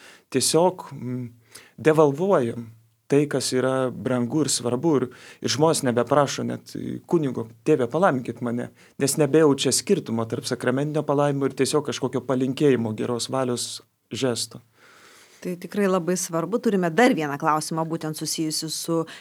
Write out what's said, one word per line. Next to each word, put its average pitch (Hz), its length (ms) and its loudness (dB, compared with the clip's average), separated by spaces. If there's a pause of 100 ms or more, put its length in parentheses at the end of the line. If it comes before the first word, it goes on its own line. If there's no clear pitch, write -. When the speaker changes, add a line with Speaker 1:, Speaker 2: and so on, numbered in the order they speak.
(340)
Speaker 1:
tiesiog, 170 580 2
mm, 127 360 -8 (500)
devalvuojam 143 920 2 (400)
tai, 143 180 6
kas 131 240 -4
yra 131 380 0
brangu 123 520 -2
ir 139 60 -2
svarbu. 131 480 0
Ir, 123 100 0 (360)
ir 117 100 -2
žmonės 151 320 2
nebeprašo 123 580 2
net 120 300 -8 (320)
kunigo: 123 420 -2 (160)
„Tėve, 131 240 2
palaiminkit 139 540 0
mane“, 120 300 -4 (280)
nes 135 200 0
nebejaučia 143 520 4
skirtumo 117 540 0
tarp 113 240 -6
sakramentinio 139 540 -2
palaiminimo 143 420 2
ir 135 100 -2
tiesiog 143 320 0
kažkokio 123 380 -4
palinkėjimo, 131 720 2
geros 117 340 -4
valios 123 520 -4 (300)
žesto. 117 520 -4 (800)
Speaker 2:
Tai 180 160 -6
tikrai 196 320 -2
labai 180 240 0
svarbu. 175 480 -2
Turime 196 260 2
dar 233 220 4
vieną 151 280 -2
klausimą, 160 480 0
būtent 156 280 -6
susijusiu 156 560 -4
su - 280 -2 (220)